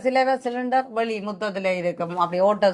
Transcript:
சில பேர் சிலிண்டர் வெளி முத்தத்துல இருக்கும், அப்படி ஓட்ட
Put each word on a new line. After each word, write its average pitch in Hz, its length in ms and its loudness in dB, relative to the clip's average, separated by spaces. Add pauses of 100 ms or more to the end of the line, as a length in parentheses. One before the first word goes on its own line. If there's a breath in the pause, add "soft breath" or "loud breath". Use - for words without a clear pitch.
சில 262 240 4
பேர் 254 160 -2
சிலிண்டர் 254 540 -2
வெளி 226 180 -2 (120)
முத்தத்துல 190 520 -4
இருக்கும், 175 340 -4 (100)
அப்படி 175 260 0
ஓட்ட 208 240 4